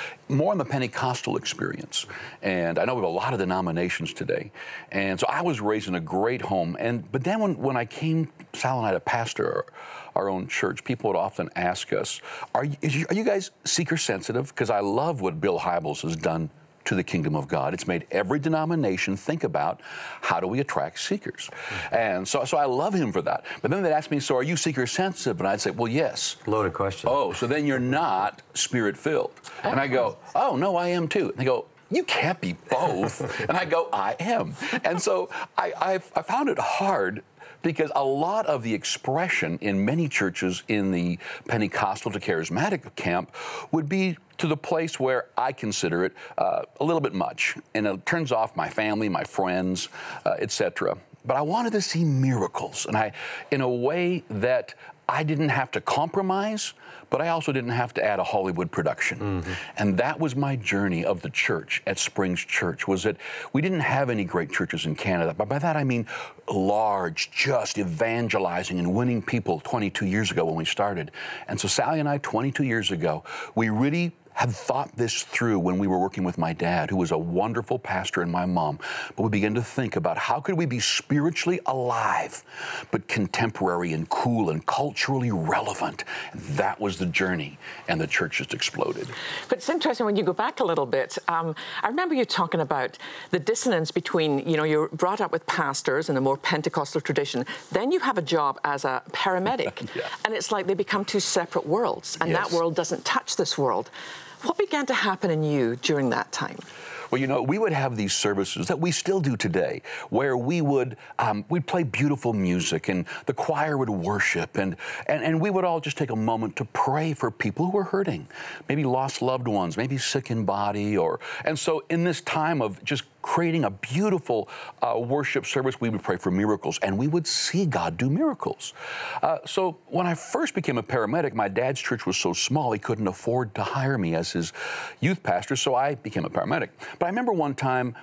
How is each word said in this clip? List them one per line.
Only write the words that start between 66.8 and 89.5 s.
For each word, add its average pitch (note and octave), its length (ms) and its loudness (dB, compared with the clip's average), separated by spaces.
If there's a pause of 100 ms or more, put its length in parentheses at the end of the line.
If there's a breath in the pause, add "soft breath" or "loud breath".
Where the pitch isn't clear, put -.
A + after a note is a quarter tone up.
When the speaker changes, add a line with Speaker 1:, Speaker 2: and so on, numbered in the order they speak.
Speaker 1:
just B2 460 0
evangelizing F#2+ 1000 0
and F2 160 2
winning A#2+ 260 2
people F#2+ 380 0
twenty-two G#2 480 -2
years G#2 240 2
ago E2 140 2
when D#2+ 100 0
we E2 100 -2
started. F2+ 460 -2 (360 loud breath)
And - 120 -2
so G2+ 80 0
Sally C#3 320 2
and D3 100 2
I, C#3+ 80 2
twenty-two C3+ 460 0
years A2+ 280 2
ago, D#2+ 320 0 (300 loud breath)
we A2+ 160 2
really D3 440 2 (220)
had B2 140 2
thought C3 480 0
this A#2 240 0
through A2+ 380 2
when F#2 180 2
we G2 80 2
were F#2 140 4
working F#2+ 240 0
with F2+ 160 -2
my E2 140 2
dad, E2+ 360 0
who F#2+ 60 0
was F2 160 2
a E2 60 4
wonderful F#2 600 0
pastor, - 460 -2
and E3+ 80 -2
my F3+ 160 0
mom. F2 320 0 (360 loud breath)
But G2 60 -2
we A2 80 2
began G#2 240 2
to A#2+ 80 2
think A2+ 340 -4
about E2+ 220 0
how B2+ 220 0
could F#3 180 -2
we D3 80 2
be B2 140 -2
spiritually E3 880 0
alive, A#2+ 760 0 (460 loud breath)
but - 180 -2
contemporary F2+ 840 2
and D#2+ 160 -2
cool A2 400 2
and D#2+ 160 0
culturally C3 640 0
relevant. - 720 0 (280 loud breath)
And - 100 -10 (160)
that G2+ 240 0
was G2 160 0
the F#2 80 0
journey, E2 540 0 (280 loud breath)
and D#2+ 140 0
the D#2 60 0
church - 320 0
just - 160 -4
exploded. - 520 -2 (420 loud breath)
Speaker 3:
But B3+ 100 0